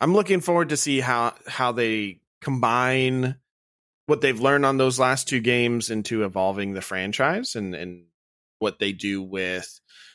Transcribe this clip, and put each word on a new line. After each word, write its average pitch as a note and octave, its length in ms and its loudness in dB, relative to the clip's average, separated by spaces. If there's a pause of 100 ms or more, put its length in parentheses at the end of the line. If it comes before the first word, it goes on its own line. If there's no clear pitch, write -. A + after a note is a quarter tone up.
I'm D3+ 120 4
looking F#3+ 280 4
forward E3+ 300 2
to D3+ 60 0
see C3+ 220 0
how, A#2+ 360 0 (120)
how B2+ 240 0
they A2 500 -2 (200)
combine B2+ 960 0 (720)
what D3 140 2
they've C3 200 0
learned C#3 260 4
on C3+ 100 2
those C3 220 2
last C3 300 2
two B2+ 120 0
games A#2+ 480 2
into A2 360 -2
evolving G2 500 -2
the F#2+ 80 -6
franchise C3+ 720 -4
and, G2 220 -6
and F2 300 -12 (520)
what G#2 220 -4
they G2+ 120 0
do G2 300 -4
with F#2 580 -6 (340)